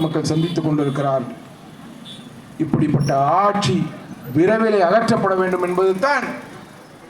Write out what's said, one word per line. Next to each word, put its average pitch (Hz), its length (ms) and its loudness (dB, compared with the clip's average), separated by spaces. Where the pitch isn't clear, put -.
மக்கள் 156 280 -2
சந்தித்துக் 165 360 0
கொண்டிருக்கிறார்கள். 139 680 0
இப்படிப்பட்ட 151 480 0
ஆட்சி 196 320 2
விரைவிலே 208 520 4
அகற்றப்பட 208 540 2
வேண்டும் 185 260 0
என்பதுதான் 190 580 0